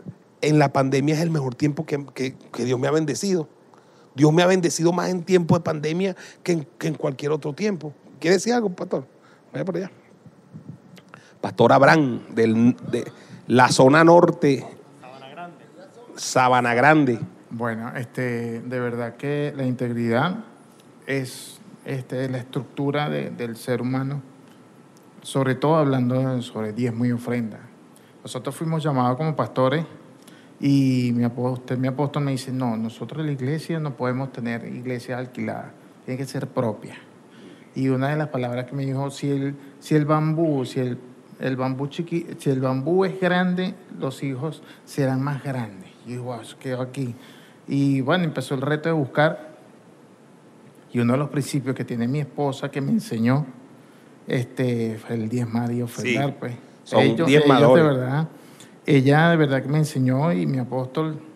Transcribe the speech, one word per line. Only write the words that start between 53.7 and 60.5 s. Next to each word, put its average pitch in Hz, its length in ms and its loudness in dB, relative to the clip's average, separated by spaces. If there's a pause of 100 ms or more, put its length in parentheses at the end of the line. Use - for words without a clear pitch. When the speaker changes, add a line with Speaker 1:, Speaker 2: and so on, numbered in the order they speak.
Speaker 3:
este, 120 720 -2
fue 117 160 -8
el 110 140 -2
diezmar 117 420 -2
y 120 120 -2
ofrendar, 120 480 -2
Speaker 1:
Sí, - 100 -10
Speaker 3:
pues. 123 140 -8 (280)
Speaker 1:
son 120 200 2
Speaker 3:
Ellos, 131 260 2
Speaker 1:
diezmadores. 139 560 8
Speaker 3:
ellos 143 100 4
de 127 60 -2
verdad, 139 280 0 (580)
ella 143 440 6
de 170 60 4
verdad 135 260 2
que 131 60 -6
me 151 100 2
enseñó 139 540 2
y 175 140 0
mi 139 120 -2